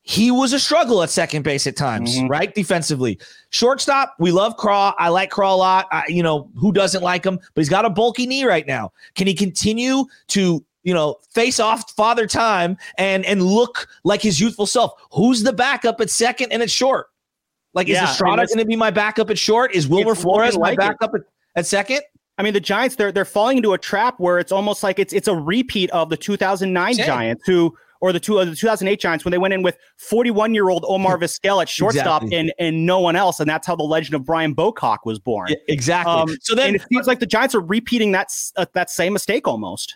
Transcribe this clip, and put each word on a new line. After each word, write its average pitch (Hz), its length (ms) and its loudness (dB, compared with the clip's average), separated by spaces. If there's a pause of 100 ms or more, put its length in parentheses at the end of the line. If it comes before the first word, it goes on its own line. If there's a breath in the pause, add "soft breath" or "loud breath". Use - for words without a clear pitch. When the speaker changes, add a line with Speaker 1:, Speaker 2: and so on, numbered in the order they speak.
Speaker 1:
He 233 300 0
was 254 220 2
a 277 80 0
struggle 247 420 2
at 151 60 -2
second 156 340 -2
base 143 240 -2
at 131 80 -4
times, 120 420 -2
Speaker 2:
Mm-hmm. 131 100 0
Speaker 1:
right? 156 280 -2
Defensively. 151 640 -2 (300 loud breath)
Shortstop, 269 680 0
we 170 140 2
love 208 240 2
Craw. 202 420 2
I 170 120 2
like 190 220 0
Craw 196 220 2
a 185 40 4
lot. 185 340 2
I, 160 160 -2
you 170 160 0
know, 151 340 0
who 185 140 2
doesn't 180 320 0
like 180 220 -2
him? 190 100 0 (180 loud breath)
But 151 60 0
he's 147 100 2
got 190 140 2
a 226 60 2
bulky 233 380 0
knee 269 180 -2
right 165 200 2
now. 123 280 -6 (220 loud breath)
Can 190 120 0
he 196 60 2
continue 233 720 0 (240 soft breath)
to, 180 340 0 (200)
you 180 100 0
know, 151 240 0 (160)
face 240 260 0
off 220 320 -2
Father 226 360 0
Time 196 500 0 (200 loud breath)
and, 190 280 0
and 190 180 0
look 226 440 0 (180 loud breath)
like 208 160 0
his 185 180 0
youthful 208 260 0
self? 226 280 0 (180 soft breath)
Who's 220 320 2
the 254 80 2
backup 240 480 0
at 220 100 0
second 240 440 -2
and 233 100 0
at 214 80 -2
short? 247 360 0 (680)
Like, 185 120 0
is - 60 2
Speaker 2:
Yeah, 180 60 2
I 180 60 2
mean, 143 60 2
Speaker 1:
Estrada 185 320 2
Speaker 2:
it's, 226 120 -2
Speaker 1:
gonna 220 100 2
be 226 100 0
my 220 140 2
backup 208 400 0
at 202 80 0
short? 226 380 2
Is 151 120 2
Wilmer 208 260 4
Speaker 2:
it's - 100 -2
Speaker 1:
Flores 208 320 4
Speaker 2:
looking 170 60 0
Speaker 1:
my 170 80 2
Speaker 2:
like 170 40 0
it. 180 60 0 (200)
Speaker 1:
backup 214 140 -2
at, 185 80 -4 (340)
at 170 120 0
second? 202 340 -2 (380)
Speaker 2:
I - 40 -2
mean, 214 100 0
the 202 60 2
Giants, 240 360 -2
they're, 202 160 0
they're 190 140 0
falling 240 320 2
into 214 160 2
a 180 40 2
trap 226 420 -2
where 175 200 2
it's 170 120 -4
almost 196 300 -2
like 190 160 0
it's, 190 160 -2
it's 196 140 0
a 196 80 2
repeat 185 560 -2
of 160 180 0
the 160 80 -2
two 202 200 -4
thousand 190 360 0
nine 196 220 0
Speaker 1:
Same. 220 100 -2
Speaker 2:
Giants 120 400 -2
who, 170 300 2 (260 soft breath)
or 185 120 0
the 170 60 -2
two, 208 200 0
uh, 185 60 2
the 165 100 -8
two 214 100 -4
thousand 208 220 0
eight 208 140 0
Giants 165 240 -2
when 180 80 -2
they 180 40 0
went 190 160 0
in 190 80 -2
with 180 160 0 (200 soft breath)
forty-one-year-old 214 880 0
Omar 190 300 0
Speaker 1:
<laughs> - 20 -6
Speaker 2:
Vizquel 190 420 0
at 156 60 -2
shortstop 156 560 0
Speaker 1:
Exactly. 135 160 -2
Speaker 2:
and, 160 180 -2
and 160 280 -2
no 185 160 2
one 175 160 2
else. 185 240 0
And 151 80 0
that's 156 180 -4
how 175 80 -2
the 156 80 -4
legend 156 320 -2
of 135 80 -4
Brian 160 320 -2
Bocock 156 480 0
was 110 160 -4
born. 101 300 -4
Speaker 1:
Yeah, 151 60 0 (120)
exactly. 170 460 0
Speaker 2:
Um, 160 280 0
Speaker 1:
So 226 140 -2
then 262 120 2
Speaker 2:
and 202 100 0
it - 140 -4
seems 247 160 0
like 247 120 2
the 240 60 -2
Giants 226 300 0
are 208 40 2
repeating 208 540 0
that 190 140 -2
s-, - 280 -10
uh, 185 180 0
that 180 160 -2
same 170 220 -2
mistake 202 380 -2
almost. 107 460 -8